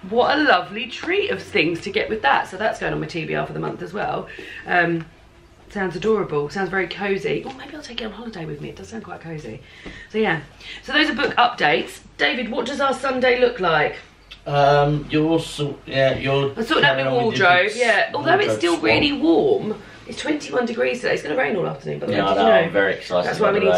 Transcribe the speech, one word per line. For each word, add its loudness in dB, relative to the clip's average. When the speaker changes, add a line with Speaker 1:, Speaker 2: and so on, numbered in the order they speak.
Speaker 1:
what 4
a 2
lovely 2
treat -2
of -4
things 0
to -8
get -2
with -4
that. 2
So -14
that's -2
going -4
on -4
my -6
T -6
B -6
R -2
for -14
the -8
month -8
as -10
well. -6
Um, 0
sounds -4
adorable, 0
sounds -4
very -2
cozy. -2
Oh, -10
maybe -16
I'll -14
take -12
it -8
on -8
holiday -12
with -12
me. -12
It -16
does -16
sound -14
quite -16
cozy. -14
So -4
yeah, 0
so -10
those 4
are -2
book -2
updates. 2
David, 0
what -4
does -6
our 2
Sunday 2
look 2
like? 2
Speaker 2:
Um, 4
you're 2
sort-, -6
yeah, 2
you're 0
Speaker 1:
I'm -4
sorting 2
out 4
my -2
Speaker 2:
carrying 0
on 2
with 0
your 4
Speaker 1:
wardrobe, 6
Speaker 2:
books, -4
Speaker 1:
yeah. 2
Although 2
it's 2
Speaker 2:
wardrobe 0
Speaker 1:
still 2
Speaker 2:
swap. -6
Speaker 1:
really 4
warm, 2
it's -12
twenty-one -2
degrees -2
today. 0
It's -6
gonna -4
rain 0
all -2
afternoon, -8
by -8
the -2
Speaker 2:
Yeah, 2
Speaker 1:
way. 2
Speaker 2:
I 4
Speaker 1:
Did 2
you 4
Speaker 2:
know, 8
Speaker 1:
know? 8
Speaker 2:
I'm -4
very 2
excited 0
Speaker 1:
That's -2
why 4
Speaker 2:
about 2
Speaker 1:
we 4
Speaker 2:
the 2
Speaker 1:
need 6
to 4